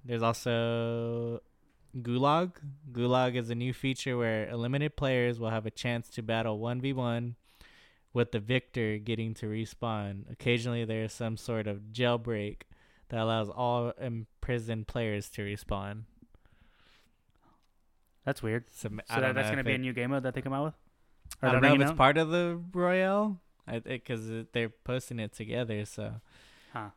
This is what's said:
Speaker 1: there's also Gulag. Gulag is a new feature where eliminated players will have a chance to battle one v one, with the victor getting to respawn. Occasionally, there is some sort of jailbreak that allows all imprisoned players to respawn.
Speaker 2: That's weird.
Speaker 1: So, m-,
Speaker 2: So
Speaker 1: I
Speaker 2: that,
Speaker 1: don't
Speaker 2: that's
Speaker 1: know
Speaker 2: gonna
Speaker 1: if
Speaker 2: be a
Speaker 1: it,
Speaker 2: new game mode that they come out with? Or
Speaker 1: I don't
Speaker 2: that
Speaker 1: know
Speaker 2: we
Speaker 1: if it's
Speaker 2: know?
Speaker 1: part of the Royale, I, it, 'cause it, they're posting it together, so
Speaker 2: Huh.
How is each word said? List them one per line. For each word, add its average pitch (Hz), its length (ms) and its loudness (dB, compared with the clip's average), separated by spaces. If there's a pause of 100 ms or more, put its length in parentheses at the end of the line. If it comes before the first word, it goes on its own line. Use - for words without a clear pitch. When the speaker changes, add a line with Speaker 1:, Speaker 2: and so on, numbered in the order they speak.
Speaker 1:
there's 120 180 -2
also 117 1160 0 (560)
Gulag. 139 560 2 (380)
Gulag 123 460 4
is 117 140 -2
a 120 40 0
new 123 200 0
feature 131 420 -2
where 113 320 2
eliminated 127 480 0
players 123 420 2
will 113 120 -2
have 110 160 -2
a 110 40 -4
chance 120 400 -4
to 120 120 -8
battle 113 360 0
one 120 220 -2
v 135 120 0
one, 120 440 0 (800)
with 120 180 2
the 110 80 0
victor 110 580 0
getting 110 360 -2
to - 120 -8
respawn. 107 840 -4
Occasionally, 120 520 0
there 110 200 -2
is 107 80 -4
some 110 240 -4
sort 110 320 -2
of 104 240 -6
jailbreak 117 720 0 (480)
that 117 100 -2
allows 110 300 2
all 120 400 0 (100)
imprisoned 113 880 -4
players 107 440 -2
to 107 120 -8
respawn. 101 600 -6 (2250)
Speaker 2:
That's 139 180 -2
weird. 117 220 -2 (100)
Speaker 1:
So, - 140 -10
m-, 104 180 -8
Speaker 2:
So - 80 -6
Speaker 1:
I 117 60 2
Speaker 2:
that, 131 60 2
Speaker 1:
don't 131 80 0
Speaker 2:
that's 127 120 2
Speaker 1:
know 107 60 2
Speaker 2:
gonna 139 80 0
Speaker 1:
if 127 60 -2
Speaker 2:
be 131 60 2
a - 40 4
Speaker 1:
it, - 20 -2
Speaker 2:
new 127 140 -2
game 123 180 -2
mode 139 140 0
that 127 100 -2
they 135 80 -4
come 135 100 -4
out 139 140 0
with? 156 80 -4 (680)
Or 131 60 4
Speaker 1:
I 123 40 6
don't 127 100 6
Speaker 2:
that 135 60 8
Speaker 1:
know 147 60 10
Speaker 2:
we 139 60 6
Speaker 1:
if - 20 6
it's 143 100 4
Speaker 2:
know? 165 40 -2
Speaker 1:
part 139 220 8
of 160 120 4
the 175 300 0 (120)
Royale, 185 680 2 (260)
I, 117 180 -6
it, 127 200 -6
'cause 113 240 -4
it, 113 240 -8
they're 117 180 0
posting 123 480 -6
it 107 140 -4
together, 110 520 -2
so 110 360 -8 (520)
Speaker 2:
Huh. 107 240 -8